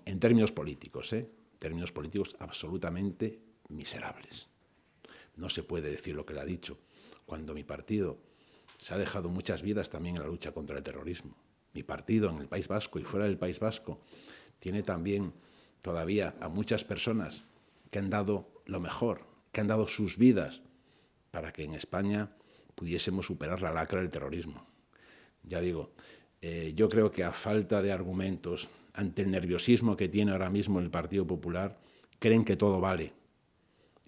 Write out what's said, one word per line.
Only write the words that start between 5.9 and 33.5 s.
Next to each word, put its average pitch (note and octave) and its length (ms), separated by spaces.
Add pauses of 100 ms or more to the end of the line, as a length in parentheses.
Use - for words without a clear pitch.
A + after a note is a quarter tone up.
decir D2+ 240
lo D2 100
que - 80
le D2 80
ha C#2 60
dicho, - 320 (480)
cuando D#2 260
mi D2+ 120
partido F2+ 540 (600)
se - 160
ha - 20
dejado F#2+ 320
muchas F2 320
vidas G#2 300
también F2 260
en D#2+ 60
la D2 60
lucha D#2+ 240
contra C#2+ 260
el C#2 40
terrorismo. C#2+ 540 (380)
Mi D2 80
partido G#2 480
en D#2+ 80
el C#2+ 100
País F2+ 180
Vasco G#2 320
y D2 40
fuera G2+ 240
del G2 100
País F#2 240
Vasco - 400 (580)
tiene G2 240
también F#2+ 520 (480)
todavía F2 580
a E2+ 80
muchas G#2 360
personas G2+ 600 (460)
que - 80
han G2 100
dado G2+ 560
lo F#2+ 160
mejor, F#2 460 (260)
que - 80
han G#2 60
dado G#2+ 200
sus G2 300
vidas G2+ 460 (680)
para D#2+ 220
que D#2 120
en D2+ 100
España G2 600 (400)
pudiésemos F2 520
superar F2 340
la E2+ 120
lacra E2 280
del F#2 80
terrorismo. D2+ 580 (760)
Ya F#2 180
digo, F2 320 (480)
eh, E2 340
yo G#2 140
creo G#2 220
que F2+ 140
a E2+ 80
falta G#2+ 500
de G2 100
argumentos, F#2 760 (260)
ante G2+ 280
el F#2+ 80
nerviosismo F#2+ 680
que F#2+ 120
tiene G2+ 240
ahora F#2+ 160
mismo G2 320
el E2+ 100
Partido F2 360
Popular, F2 520 (400)
creen A2+ 260
que G#2+ 120
todo G2 240
vale. F2+ 320 (960)